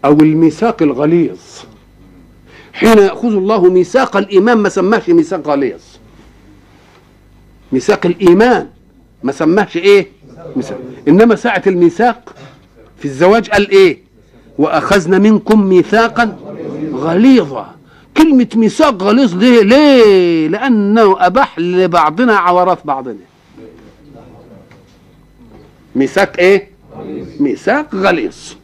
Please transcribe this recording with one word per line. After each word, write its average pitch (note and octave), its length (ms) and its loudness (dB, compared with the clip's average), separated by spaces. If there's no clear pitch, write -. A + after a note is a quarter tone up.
او C#3 80 2
الميثاق D#3 680 0
الغليظ. D3 560 -2
حين A3 260 2
يأخذ G3+ 380 0
الله F#3+ 340 0
ميثاق F#3 460 -2
الإيمان G3+ 420 0
ما G3+ 100 0
سماهش G3 420 -2
ميثاق E3 380 -2
غليظ، C#3 320 -4
ميثاق F#3 340 -2
الإيمان F#3+ 600 2
ما B2+ 100 -6
سماهش F3 440 -2
إيه؟ F#3+ 300 2
ميثاق. - 220 -10
إنما G#3 280 4
ساعة G#3 300 -4
الميثاق F#3+ 680 -2
في - 60 -20
الزواج F3 460 0
قال G3+ 200 -2
إيه؟ F#3+ 280 4
"وأخذنا D#3+ 600 -2
منكم G#3+ 480 2
ميثاقا G#3+ 680 0
غليظا". D#3+ 840 0
كلمة D4 380 2
ميثاق A3 480 0
غليظ G#3+ 340 0
ليه؟ A#3 260 4
ليه؟ G3+ 840 4
لأنه G#3 680 0
أباح G#3 320 -2
لبعضنا F3+ 800 0
عورات F3+ 480 0
بعضنا. C3+ 320 -8
ميثاق D#3+ 420 -2
إيه؟ F#3+ 300 2
ميثاق G#3 540 -4
غليظ. F3 420 -4